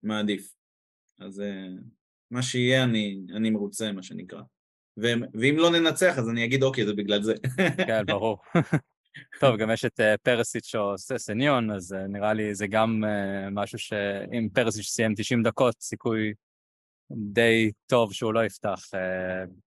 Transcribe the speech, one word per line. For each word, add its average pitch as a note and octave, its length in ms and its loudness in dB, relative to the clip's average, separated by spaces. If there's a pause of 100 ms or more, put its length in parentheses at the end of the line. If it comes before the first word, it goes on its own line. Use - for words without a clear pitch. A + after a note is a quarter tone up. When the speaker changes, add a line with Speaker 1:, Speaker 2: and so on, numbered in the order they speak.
Speaker 1:
מה G#2+ 160 -2
עדיף. G#2 340 -4 (680)
אז, G2 220 -12
אה, F#2+ 260 -8 (640)
מה B2 100 -4
שיהיה, B2+ 420 2
אני, G#2+ 360 0 (160)
אני A2 140 0
מרוצה, G#2 420 -2
מה F#2+ 120 -8
שנקרא. F2+ 380 -14 (560)
ו-, A#2 420 -2
ואם C#3 180 4
לא E3+ 140 6
ננצח, E3 460 4
אז A#2 120 0
אני A#2 160 0
אגיד, C3 180 2
"אוקיי, C3 220 2
זה G#2 80 0
בגלל G#2 280 0
זה." G#2+ 120 2 (240)
<laughs> F3+ 300 2
Speaker 2:
כן, A2 180 0
ברור. G#2 320 0 (180)
<laughs> - 880 -2
טוב, B2+ 160 6
גם A2 140 0
יש A2+ 140 0
את, - 140 -4
אה, A2+ 180 6
פרסיץ' A#2+ 580 0
או G2+ 220 0
ססניון, A#2 760 0
אז, F#2+ 220 -8
אה, F#2+ 140 -6
נראה G#2 260 -2
לי G#2+ 220 -2
זה G2+ 120 -4
גם, A2 360 2
אה, G2 480 -4
משהו G2+ 280 -6
שאם G2+ 760 -4
פרסיץ' G#2+ 340 0
סיים A2+ 300 0
תשעים A2+ 260 0
דקות, A2+ 380 2
סיכוי A2 520 -4 (800)
די A2+ 600 4 (160)
טוב A2+ 260 4
שהוא A2 200 -2
לא A2+ 120 2
יפתח, - 480 -6
אה, F#2 520 -4 (220)